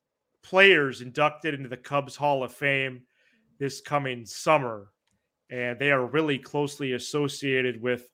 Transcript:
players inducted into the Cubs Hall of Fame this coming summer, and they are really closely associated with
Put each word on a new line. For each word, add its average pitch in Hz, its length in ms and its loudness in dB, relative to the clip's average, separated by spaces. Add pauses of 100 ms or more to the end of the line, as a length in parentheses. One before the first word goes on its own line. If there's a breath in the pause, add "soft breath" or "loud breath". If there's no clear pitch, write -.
(440)
players 160 580 6
inducted 147 520 -2
into 135 160 -10
the 123 80 -10
Cubs 139 380 -4
Hall 143 280 0
of 120 100 -8
Fame 135 480 -2 (560)
this 139 220 -6
coming 131 460 -4
summer, 120 640 -2 (600)
and 123 300 -6
they 143 120 2
are 131 140 4
really 147 320 0
closely 143 560 -4
associated 131 880 -2
with 123 320 -4